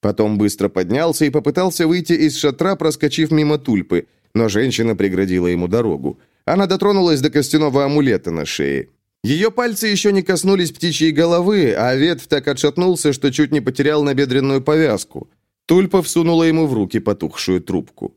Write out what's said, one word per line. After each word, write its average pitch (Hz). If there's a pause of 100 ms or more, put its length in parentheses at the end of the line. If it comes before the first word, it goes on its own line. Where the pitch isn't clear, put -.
Потом 107
быстро 101
поднялся 139
и 143
попытался 156
выйти 170
из 151
шатра, 170
проскочив 156
мимо 151
Тульпы, 95 (280)
но 110
женщина 117
преградила 92
ему 87
дорогу. 87 (260)
Она 190
дотронулась 185
до 151
костяного 143
амулета 139
на 80
шее. 69 (340)
Её 170
пальцы 226
ещё 202
не 196
коснулись 185
птичьей 160
головы, 170
а 123
ветвь 151
так 143
отшатнулся, 151
что 135
чуть 139
не 143
потерял 147
набедренную 135
повязку. 151 (360)
Тульпа 185
всунула 165
ему 160
в 135
руки 107
потухшую 92
трубку. -